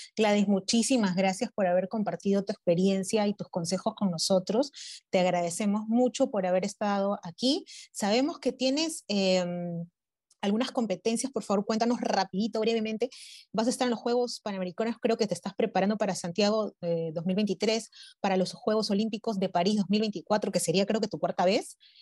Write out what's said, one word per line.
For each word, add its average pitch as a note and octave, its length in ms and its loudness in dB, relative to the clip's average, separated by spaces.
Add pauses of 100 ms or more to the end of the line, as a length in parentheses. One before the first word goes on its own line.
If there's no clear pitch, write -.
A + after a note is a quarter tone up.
(160)
Gladys, G#3 320 4
muchísimas G#3 680 2
gracias F#3+ 380 0
por G3 140 0
haber F#3 220 2
compartido G3+ 540 0
tu - 80 -8
experiencia F#3+ 760 2
y G3+ 60 -2
tus - 140 -10
consejos F#3 460 -4
con G3 160 0
nosotros. F#3+ 640 0 (380)
Te F#3+ 100 2
agradecemos F3+ 680 0
mucho B3 420 2
por F#3+ 160 -2
haber F#3 180 2
estado G3+ 580 0
aquí. B3+ 420 -2 (280)
Sabemos A3+ 480 0
que C4 100 0
tienes, C#4 580 -2
em, F3 760 0 (560)
algunas A3 320 0
competencias. A3+ 580 -2
Por G#3 140 -6
favor, G3+ 200 0
cuéntanos A3+ 360 0
rapidito, G#3 600 -2
brevemente. A3 500 -2 (420)
Vas A3+ 160 0
a - 20 2
estar B3+ 160 0
en B3 40 2
los A3 100 -2
Juegos A#3+ 400 -2
Panamericanos, G3 600 -4
creo A3+ 160 2
que G#3+ 120 0
te F3+ 60 0
estás - 200 -8
preparando G3+ 420 2
para G3 200 -2
Santiago, G#3 640 0
eh, E3 320 -2
dos E3 140 -4
mil F#3 100 0
veintitrés, G#3+ 540 0 (300)
para F#3+ 160 0
los F#3 160 0
Juegos G#3+ 380 -2
Olímpicos G#3+ 480 -2
de F#3 120 0
París F#3 260 2
dos G3 140 0
mil G#3 100 4
veinticuatro, G#3 500 -2
que F3+ 100 0
sería, F#3+ 260 2
creo G#3 140 0
que, G3 80 -2
tu D3+ 120 -6
cuarta F3 240 0
vez. G#3+ 320 2 (260)